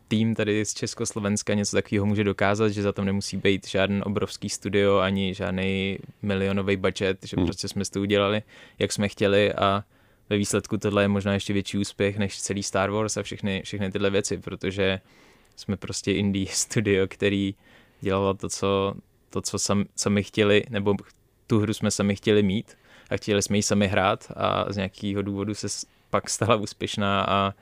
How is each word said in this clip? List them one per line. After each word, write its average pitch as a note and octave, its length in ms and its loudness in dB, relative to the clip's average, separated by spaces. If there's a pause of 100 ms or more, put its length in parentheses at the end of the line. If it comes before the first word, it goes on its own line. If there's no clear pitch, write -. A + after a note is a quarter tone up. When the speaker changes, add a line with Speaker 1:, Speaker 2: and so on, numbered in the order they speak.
Speaker 1:
tým A2+ 260 2
tady G#2+ 300 0
z - 100 -6
Československa G#2 800 -2
něco G#2 220 0
takového G2+ 300 0
může G#2 180 2
dokázat, G2+ 440 2
že G#2 140 -2
za G2+ 100 0
to G2+ 120 -2
nemusí G2 320 -2
být G2 320 0
žádný G2 340 0
obrovský G2+ 460 -4
studio G2+ 500 2
ani F#2+ 360 0
žádný F#2+ 640 -2 (240)
milionový G2 540 0
budget, F#2+ 480 0
že - 120 -6
Speaker 2:
Hmm. F2+ 100 2
Speaker 1:
prostě E2+ 220 -4
jsme G2+ 160 -4
si - 60 -8
to G2 100 -2
udělali, G2+ 420 2 (360)
jak G2+ 140 0
jsme G2+ 160 0
chtěli G2+ 440 4
a G2 320 2 (460)
ve G#2 60 2
výsledku G2+ 400 0
tohle G2+ 280 2
je G2+ 40 4
možná G2+ 260 2
ještě G2 180 -2
větší G2+ 260 -2
úspěch G2+ 400 -2
než G2 240 -4
celý G2+ 200 -4
Star G2 280 0
Wars G#2+ 260 -2
a G#2 60 -4
všechny, F#2+ 420 -4
všechny G2 260 -6
tyhle G2 200 0
věci, G2 280 0
protože F#2+ 600 -2 (560)
jsme - 200 -6
prostě - 360 -4
indie G2 340 0
<laughs> - 40 -8
studio, G2+ 600 0
který G2 440 0 (460)
dělalo G2 340 0
to, F#2+ 140 -8
co, G2 460 0 (360)
to, F#2 100 -6
co - 180 -4
sam-, G2+ 260 0 (120)
sami G2+ 260 2
chtěli, G#2 480 4
nebo G2+ 240 0 (520)
tu A2 140 2
hru G#2 140 0
jsme G#2+ 160 -2
sami G2+ 260 0
chtěli G#2 260 4
mít G2+ 340 0 (340)
a G2+ 60 -4
chtěli G2+ 260 0
jsme G2+ 140 0
ji G#2 60 2
sami G#2 260 2
hrát G2+ 480 0
a G2 360 0
z G2 40 -4
nějakého G2+ 460 -4
důvodu G2+ 320 -4
se G2+ 140 -8
s-, - 180 -10 (240)
pak - 200 -2
stala A2+ 260 2
úspěšná G2+ 680 -2
a G2 380 2